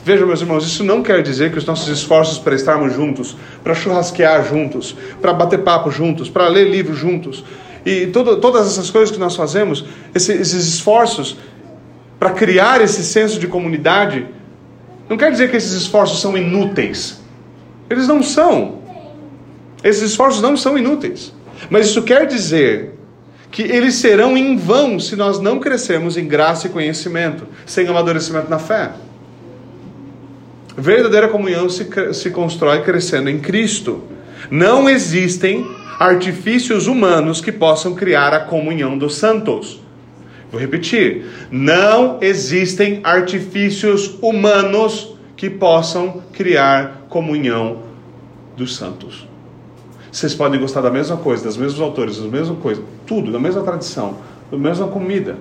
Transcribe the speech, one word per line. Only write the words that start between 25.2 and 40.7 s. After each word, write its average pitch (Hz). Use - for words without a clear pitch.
não 220
crescermos 170
em 165
graça 156
e 175
conhecimento, 165
sem 180
amadurecimento 165
na 160
fé. 175
Verdadeira 208
comunhão 180
se 196
cre-, 180
se 180
constrói 160
crescendo 160
em 147
Cristo. 180
Não 226
existem 185
artifícios 185
humanos 170
que 220
possam 160
criar 151
a 156
comunhão 156
dos 147
santos. -
Vou 113
repetir. 151